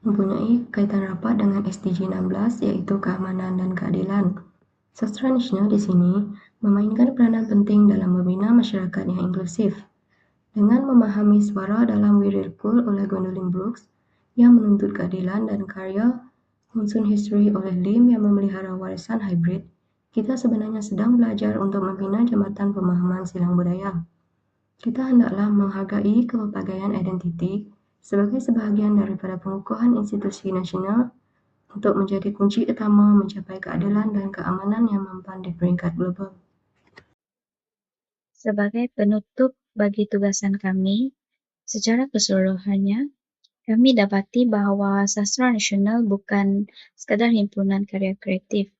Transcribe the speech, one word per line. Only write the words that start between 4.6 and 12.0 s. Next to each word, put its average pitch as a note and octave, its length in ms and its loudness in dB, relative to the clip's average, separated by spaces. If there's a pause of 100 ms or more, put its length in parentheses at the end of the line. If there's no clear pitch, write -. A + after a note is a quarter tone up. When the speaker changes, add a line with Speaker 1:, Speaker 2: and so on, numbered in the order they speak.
Speaker 1:
Sastra - 360 -4
nasional G#3 360 0
di G#3 120 2
sini F#3 440 2 (360)
memainkan G#3+ 560 2
peranan A3+ 320 2
penting G#3 400 4
dalam F3+ 280 2
membina F#3 360 0
masyarakat G3 560 0
yang F3+ 240 -2
inklusif. F#3+ 440 -2 (800)
Dengan A#3+ 320 4
memahami G#3 520 4
suara G#3 440 0
dalam G#3 360 4